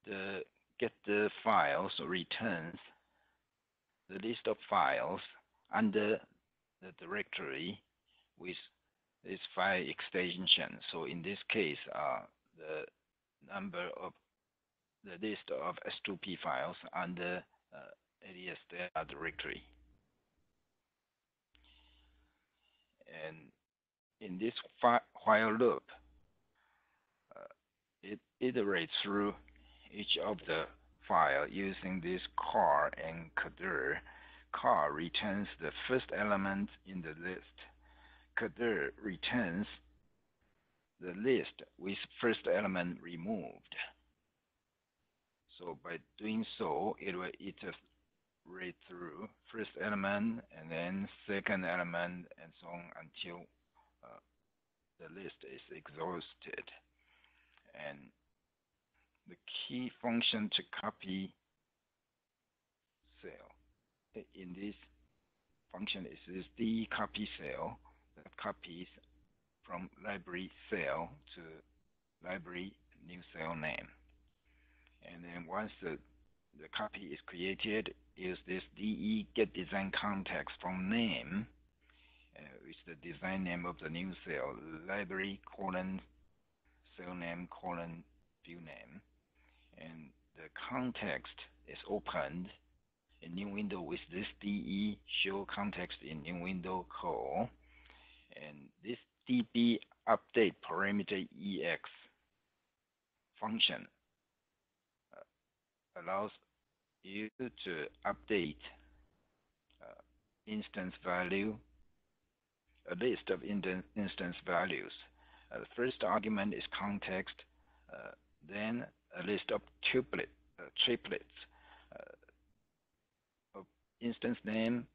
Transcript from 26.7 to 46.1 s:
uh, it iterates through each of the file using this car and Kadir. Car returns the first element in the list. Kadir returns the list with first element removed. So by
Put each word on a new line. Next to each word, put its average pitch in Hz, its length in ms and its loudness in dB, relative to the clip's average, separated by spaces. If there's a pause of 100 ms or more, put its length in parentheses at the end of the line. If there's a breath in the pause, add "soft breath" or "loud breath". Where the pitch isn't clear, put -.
uh, - 80 -14 (580)
it 101 160 -6 (240)
iterates 101 460 4 (140)
through 101 320 4 (580 loud breath)
each 208 320 0
of 202 220 0
the 160 180 2 (420)
file 76 420 8
using 95 540 0
this 90 200 0 (140)
car 76 540 6 (140)
and - 300 -6
Kadir. 156 640 0 (520 loud breath)
Car 80 400 6
returns 87 560 0 (120)
the 78 100 -2 (180)
first 127 180 4 (100)
element 98 520 2 (180)
in 92 160 -6
the 78 120 -6 (140)
list. - 280 -8 (840 loud breath)
Kadir 104 540 2 (100)
returns 101 640 2 (1300)
the 90 200 -4
list 113 420 4 (160)
with - 200 -2 (220)
first 113 200 6 (140)
element 92 480 2
removed. 85 720 -6 (1800)
So 87 260 -4
by 85 140 -4 (200)